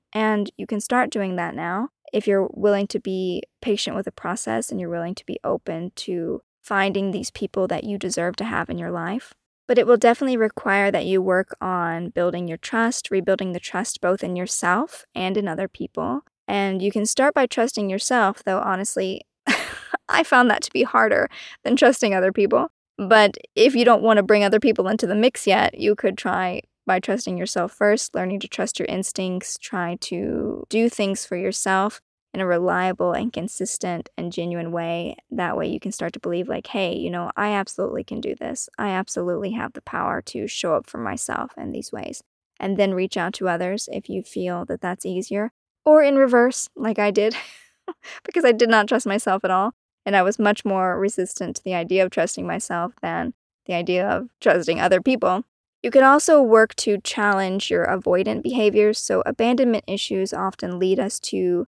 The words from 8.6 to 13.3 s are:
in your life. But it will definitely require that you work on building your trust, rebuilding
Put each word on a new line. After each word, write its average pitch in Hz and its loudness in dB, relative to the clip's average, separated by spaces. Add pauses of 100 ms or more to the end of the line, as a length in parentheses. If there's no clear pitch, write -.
in 170 -6
your 170 -8
life. 175 -8 (320)
But 247 -6
it 233 4
will 240 6
definitely 240 4
require 202 0
that 190 0
you 190 2
work 185 0
on 175 -4
building 175 -2
your 165 -8
trust, - -2
rebuilding 190 0